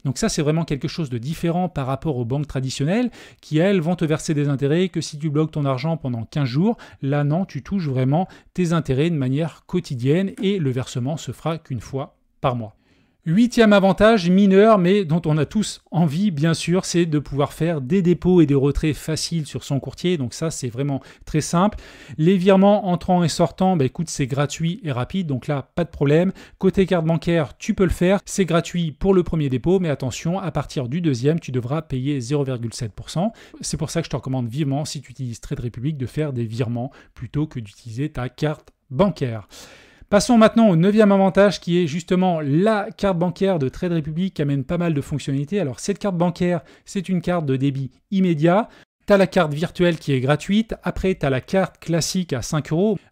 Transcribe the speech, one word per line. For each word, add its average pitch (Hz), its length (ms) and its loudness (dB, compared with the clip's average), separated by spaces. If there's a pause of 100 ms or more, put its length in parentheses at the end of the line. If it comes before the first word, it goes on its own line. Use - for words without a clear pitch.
Donc 135 140 -4
ça, 226 100 0
c'est 180 140 -2
vraiment 156 240 0
quelque - 240 -4
chose 156 200 -6
de 123 80 -4
différent 170 520 -2
par 135 180 -6
rapport 135 300 -4
aux 123 80 -2
banques 139 220 -4
traditionnelles 147 640 -2 (280)
qui, 151 200 -2
elles, 190 200 4
vont 170 160 -2
te 175 80 -4
verser 156 300 0
des 143 160 0
intérêts 143 400 0
que 165 100 -6
si 151 180 -8
tu 156 120 -4
bloques 156 220 0
ton 151 120 -4
argent 139 320 -2
pendant 120 300 -4
quinze 139 240 -2
jours. 180 260 0 (260)
Là, 143 220 0
non, 160 220 0
tu - 180 -10
touches 185 240 -4
vraiment 135 400 0 (260)
tes 170 200 0
intérêts 147 360 0
de 170 60 -2
manière 139 520 -2
quotidienne 170 640 -2 (100)
et 196 160 0
le 139 100 0
versement 127 460 -4
se - 160 -10
fera 160 260 -6
qu'une 135 220 -10
fois - 380 -10 (240)
par 123 160 0
mois. 107 180 -10 (520)
Huitième 220 440 4
avantage 196 600 6
mineur, 202 480 6
mais 185 260 4
dont 165 220 0
on 156 100 2
a 143 80 2
tous - 460 -4
envie, 175 400 2
bien 156 240 2
sûr, 180 300 0
c'est 175 200 0
de 151 140 0
pouvoir 139 340 -2
faire 160 260 -2
des 151 220 0
dépôts 175 400 4
et 147 60 6
des 139 80 4
retraits 143 400 2
faciles 160 500 -6
sur - 180 -10
son 139 160 -2
courtier. 180 380 -4
Donc 123 160 -4
ça, 160 160 -4
c'est 131 200 -6
vraiment 135 340 -4 (200)
très - 160 -2
simple. 170 380 0 (400)
Les 170 180 4
virements 196 520 4
entrants 175 360 2
et 156 60 2
sortants, 185 480 0
bah, 135 80 2
écoute, 160 240 -4
c'est 147 160 -4
gratuit 147 580 -4
et 151 80 -4
rapide. 151 360 -4
Donc 131 180 -4
là, 143 300 -4
pas 175 80 0
de - 80 -12
problème. 156 400 2 (260)
Côté 190 300 2
carte 165 180 0
bancaire, 165 540 0
tu - 160 -4
peux 202 80 2
le 175 80 2
faire. 185 340 2
C'est 196 200 -2
gratuit 170 460 -2
pour 196 220 2
le 180 80 4
premier 156 280 0
dépôt, 156 300 2
mais 170 100 -2
attention, 147 500 -4
à 185 100 -6
partir 131 400 -4
du 156 100 -4
deuxième, 151 400 0
tu - 120 -12
devras 127 320 -4
payer 139 380 -4
zéro 143 220 -2
virgule 117 300 -6
sept 110 180 -8
pour - 200 -14
cent. 202 220 -2 (260)
C'est - 180 -8
pour 151 140 -6
ça 170 100 -2
que - 40 -4
je - 40 -16
te - 60 -6
recommande 127 320 -4
vivement, 139 360 -4
si 139 160 -10
tu 127 120 -18
utilises 120 300 -10
Trade - 180 -8
Republic, 120 360 -6
de 127 120 -6
faire 147 260 -6
des 120 120 -4
virements 117 440 -4 (240)
plutôt 143 320 -6
que 139 140 -10
d'utiliser 113 500 -10
ta 127 200 -8
carte - 400 -6 (200)
bancaire. 131 580 -2 (640)
Passons 214 280 4
maintenant 220 300 6
au 180 80 4
neuvième 202 380 6
avantage 190 480 4
qui 175 200 0
est 170 60 0
justement 180 540 0
la 196 560 0
carte 190 200 0
bancaire 180 420 0
de 131 100 -2
Trade 175 240 -4
Republic 165 400 -2
qui - 80 -4
amène 139 240 -2
pas 180 120 -4
mal 170 160 0
de 143 60 -2
fonctionnalités. 143 640 -4
Alors 131 180 -6
cette - 200 -4
carte 190 180 -4
bancaire, 175 460 -2 (200)
c'est 190 240 -10
une 180 140 -2
carte 175 240 -2
de 135 100 0
débit 135 360 -4 (200)
immédiat. 180 560 2 (380)
T'as 202 100 4
la 196 100 6
carte 160 280 2
virtuelle 165 440 0
qui - 140 -4
est 131 80 2
gratuite, 151 640 0
après 190 320 -2
t'as 143 140 -2
la 131 100 0
carte - 400 -2
classique 165 540 -2
à 120 80 -4
cinq 156 320 -4
euros. 190 260 0 (120)